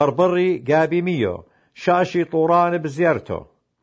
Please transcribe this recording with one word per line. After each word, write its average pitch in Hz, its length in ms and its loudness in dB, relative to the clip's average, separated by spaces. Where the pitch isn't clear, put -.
بربري 180 580 0
جابي 156 440 0
ميو، 113 420 -2
شاشي 175 500 0
طوران 170 540 2
بزيارته. 143 680 -2